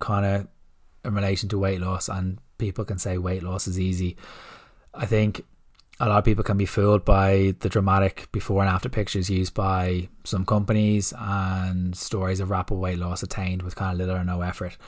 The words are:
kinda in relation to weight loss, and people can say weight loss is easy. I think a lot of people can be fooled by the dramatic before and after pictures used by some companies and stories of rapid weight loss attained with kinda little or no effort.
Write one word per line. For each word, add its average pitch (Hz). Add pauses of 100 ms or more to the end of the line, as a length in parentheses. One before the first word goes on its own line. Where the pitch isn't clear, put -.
kinda 101 (560)
in 104
relation 98
to 104
weight 95
loss, 92
and 92 (200)
people 104
can 92
say 92
weight 90
loss 92
is 92
easy. 92 (800)
I 135
think 107 (540)
a 120
lot 104
of 104
people 107
can 98
be 98
fooled 104
by 98
the 104
dramatic 98
before 98
and 98
after 92
pictures 98
used 92
by 92 (140)
some 95
companies 104
and 92
stories 92
of 98
rapid 92
weight 92
loss 87
attained 92
with 90
kinda 92
little 92
or 90
no 90
effort. 87 (120)